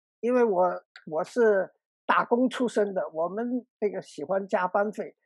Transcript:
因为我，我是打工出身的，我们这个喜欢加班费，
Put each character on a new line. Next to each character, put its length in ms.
因 140
为 80
我， 400
我 160
是 480
打 180
工 240
出 180
身 280
的， 160
我 180
们 380
这 120
个 100
喜 240
欢 240
加 180
班 240
费， 240